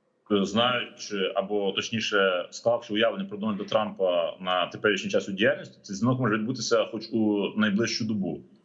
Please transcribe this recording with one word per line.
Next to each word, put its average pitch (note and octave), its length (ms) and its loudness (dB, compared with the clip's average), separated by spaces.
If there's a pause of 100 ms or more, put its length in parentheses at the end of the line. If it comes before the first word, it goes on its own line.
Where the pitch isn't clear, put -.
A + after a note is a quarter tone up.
(300)
Знаючи, G#2 1040 0
або G2 380 0
точніше, G2 800 0
склавши A#2 440 -2
уявлення G#2 300 2
про G#2 140 -10
Дональда G2+ 260 -2
Трампа F#2+ 760 0
на F2+ 260 0
теперішній G2+ 440 0
час G2+ 180 0
у G2+ 40 -8
діяльності, A2+ 500 0
цей G2 140 -10
дзвінок B2+ 240 2
може A2 140 2
відбутися A2+ 500 0
хоч - 280 -8
у G#2 440 2
найближчу G#2+ 480 2
добу, F#2+ 360 -4 (240)